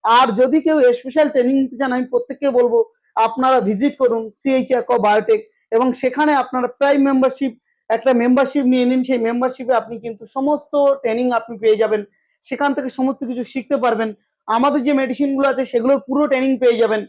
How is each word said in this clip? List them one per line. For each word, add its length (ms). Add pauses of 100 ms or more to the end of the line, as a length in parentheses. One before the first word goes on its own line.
(180)
আর 80 (140)
যদি 260
কেউ 100 (220)
স্পেশাল 360
ট্রেনিং 280
নিতে 180
চান, 160
আমি 160
প্রত্যেককে 360 (100)
বলবো 200 (380)
আপনারা 420 (100)
ভিজিট 340
করুন 200 (160)
সিএইচ 360
অ্যাকোয়া 320
বায়োটেক 340 (360)
এবং 100 (140)
সেখানে 320 (100)
আপনারা 260 (100)
প্রাইম 300
মেম্বারশিপ, 440 (380)
একটা 200 (120)
মেম্বারশিপ 500
নিয়ে 180
নিন। 180
সেই 180
মেম্বারশিপে 540
আপনি 140 (100)
কিন্তু 180 (140)
সমস্ত 360 (300)
ট্রেনিং 240 (120)
আপনি 240
পেয়ে 200
যাবেন, 200 (440)
সেখান 300
থেকে 120 (100)
সমস্ত 220 (100)
কিছু 220
শিখতে 320
পারবেন। 260 (380)
আমাদের 380
যে 140
মেডিসিনগুলো 520
আছে 200
সেগুলোর 340
পুরো 240
ট্রেনিং 220 (100)
পেয়ে 200
যাবেন। 260